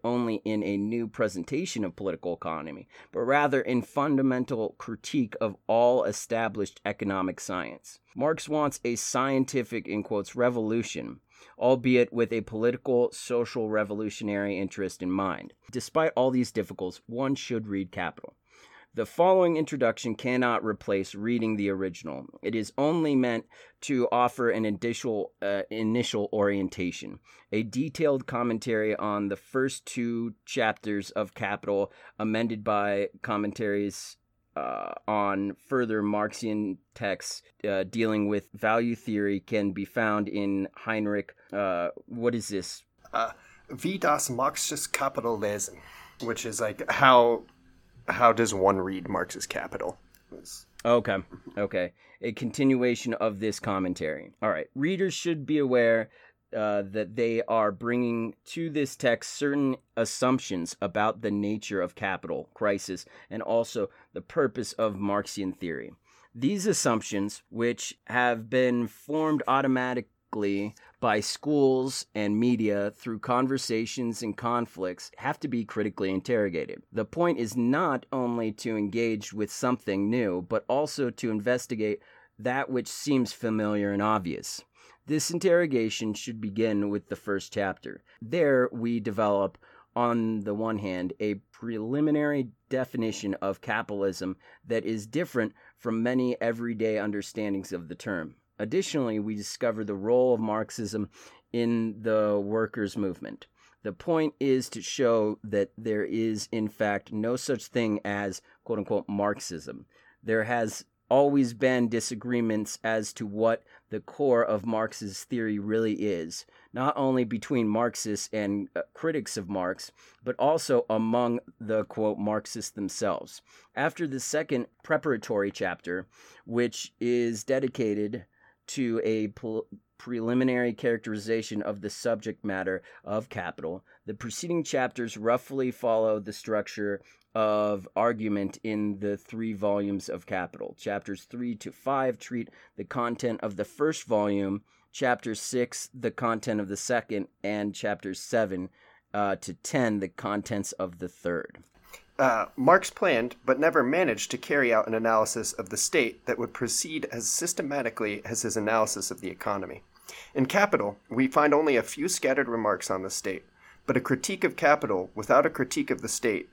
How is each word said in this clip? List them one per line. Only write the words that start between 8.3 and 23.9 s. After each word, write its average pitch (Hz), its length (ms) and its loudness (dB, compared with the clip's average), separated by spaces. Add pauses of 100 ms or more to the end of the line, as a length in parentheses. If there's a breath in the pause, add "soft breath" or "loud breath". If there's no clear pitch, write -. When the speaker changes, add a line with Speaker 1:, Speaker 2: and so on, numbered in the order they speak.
Speaker 1:
wants 147 380 0
a 120 100 0
scientific, 131 920 0
in 104 160 -2
quotes, 101 320 -4
revolution, 113 840 0 (380 soft breath)
albeit 123 560 4
with 117 180 2
a 113 100 0
political, 120 680 2
social 120 580 -2
revolutionary 104 920 -2
interest 95 420 -4
in 90 100 -2
mind. 92 420 -2 (180)
Despite 160 440 0
all 127 140 4
these 127 220 0
difficulties, 92 560 -6
one 131 260 -2
should 117 340 -4
read 98 240 -4
Capital. - 440 -8 (600 soft breath)
The 113 100 0
following 175 520 6
introduction 123 580 0
cannot 123 480 0
replace 101 500 -2
reading 110 420 0
the 101 140 0
original. 87 560 -4 (160)
It 107 140 -2
is 107 240 -4
only 151 360 2
meant 120 300 2 (360 loud breath)
to 127 300 2